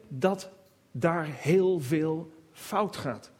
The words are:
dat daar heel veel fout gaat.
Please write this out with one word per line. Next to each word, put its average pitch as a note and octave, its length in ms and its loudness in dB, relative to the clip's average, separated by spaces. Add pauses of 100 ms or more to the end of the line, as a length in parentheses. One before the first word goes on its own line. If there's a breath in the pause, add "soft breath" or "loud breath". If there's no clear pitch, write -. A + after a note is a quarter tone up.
dat F#3 420 -2 (400)
daar E3 360 0
heel F3 540 2
veel D#3 520 -2 (200)
fout G3+ 440 -4
gaat. - 440 -8